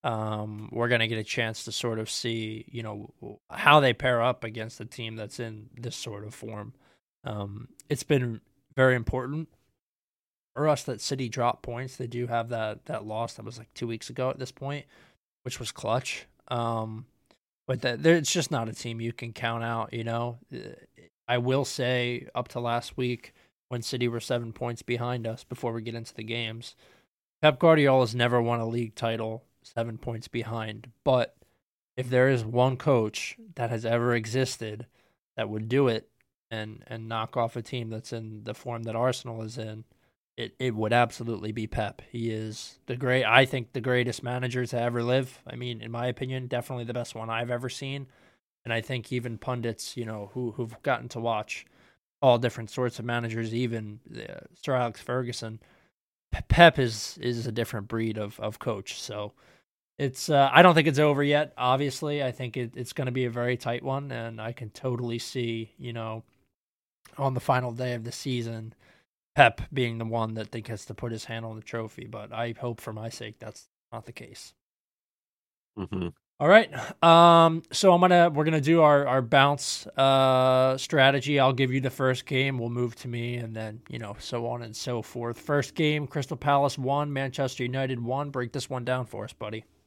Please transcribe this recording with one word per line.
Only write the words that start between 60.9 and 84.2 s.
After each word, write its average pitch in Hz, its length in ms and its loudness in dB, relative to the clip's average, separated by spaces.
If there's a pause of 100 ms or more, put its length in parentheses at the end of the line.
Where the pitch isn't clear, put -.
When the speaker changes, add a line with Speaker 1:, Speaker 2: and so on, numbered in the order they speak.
Speaker 1:
over 147 240 4
yet, 147 340 2
obviously. 135 640 0
I 131 100 -2
think 123 260 -8
it, 120 180 -6
it's 123 160 -10
gonna 127 220 -4
be 127 100 2
a 120 60 0
very 123 260 0
tight 123 280 -4
one, 135 280 -4
and 113 300 -8
I 113 100 -8
can 117 200 -12
totally 120 480 -4
see, 113 580 -6
you 120 160 -10
know, 113 300 -8 (920)
on 135 180 0
the 123 40 -2
final 127 320 0
day 123 220 -4
of 117 100 -8
the 117 80 -10
season, 117 640 -6 (600)
Pep - 280 6 (100)
being 120 260 -2
the 117 60 -4
one 113 300 -2
that 107 180 -8
they 113 80 -8
gets 107 260 -10
to 113 80 -14
put 113 200 -8
his 110 100 -10
hand 113 220 -10
on 110 100 -10
the 110 60 -14
trophy. 113 440 -10
But 107 280 -12
I 117 260 -4
hope 120 220 -8
for 113 100 -10
my 110 160 -8
sake 110 320 -12
that's 107 300 -16 (240)
not 110 120 -12
the 120 60 -18
case. - 400 -18 (1300)
Speaker 2:
Mm-hmm. 90 300 -4 (300)
Speaker 1:
All 147 80 2
right. 190 240 8 (320)
Um, 165 680 8
so 190 200 6
I'm 175 80 8
gonna, 180 300 8
we're 151 140 0
gonna 156 180 2
do 160 220 6
our, 147 240 8
our 127 160 2
bounce, 139 640 4
uh, 131 880 6
strategy. 139 640 4
I'll 135 120 6
give 127 220 2
you 135 80 2
the 131 80 0
first 131 380 0
game. 135 320 0
We'll 117 100 -2
move 120 280 -2
to - 100 -12
me, 120 300 -4
and 113 180 -8
then, 110 340 -8
you 131 80 -10
know, 104 220 -8
so 117 260 -6